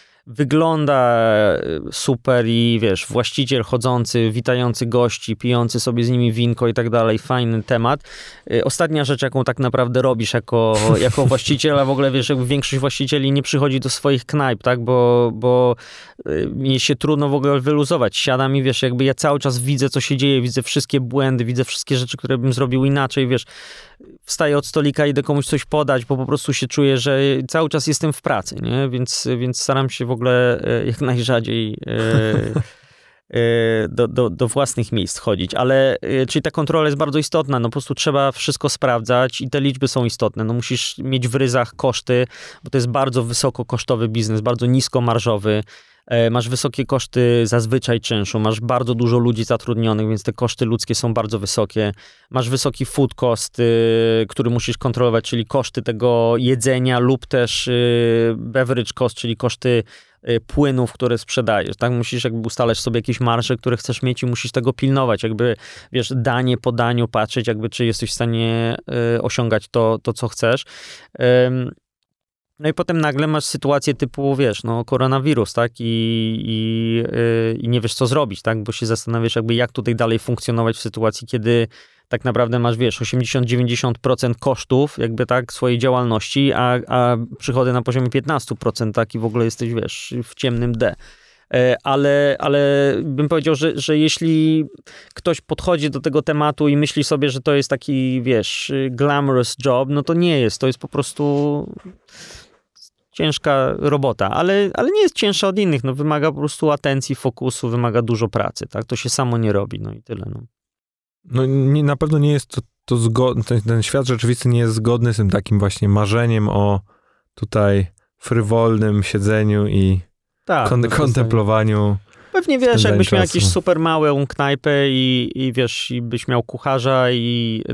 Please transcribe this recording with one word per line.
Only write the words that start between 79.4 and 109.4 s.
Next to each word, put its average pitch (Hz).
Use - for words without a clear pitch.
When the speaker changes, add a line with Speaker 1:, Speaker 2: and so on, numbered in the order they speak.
Speaker 1:
jak 120
tutaj 117
dalej 113
funkcjonować 117
w -
sytuacji, 110
kiedy 117
tak -
naprawdę 120
masz, 117
wiesz, 117
osiemdziesiąt, 123
dziewięćdziesiąt 120
procent 123
kosztów, 135
jakby 117
tak, 123
swojej 123
działalności, 123
a, 123
a 123
przychody 127
na 123
poziomie 127
piętnastu 135
procent, 110
tak? 113
I 117
w 110
ogóle 113
jesteś, 117
wiesz, -
w -
ciemnym 120
D. 113
E, 127
ale, 143
ale 139
bym 147
powiedział, 160
że, 151
że 151
jeśli 156
ktoś -
podchodzi 156
do 139
tego 147
tematu 147
i 143
myśli 147
sobie, 143
że 131
to 151
jest 139
taki, 131
wiesz, 117
y, 135
glamorous 139
job, 131
no 143
to 165
nie 170
jest. 113
To 131
jest 127
po 147
prostu 143
ciężka 143
robota, 135
ale, 196
ale 277
nie 415
jest 381
cięższa 202
od 190
innych. 156
No, 131
wymaga 151
po 143
prostu 151
atencji, 139
fokusu, 127
wymaga 120
dużo 113
pracy, -
tak? 107
To -
się 120
samo 123
nie 110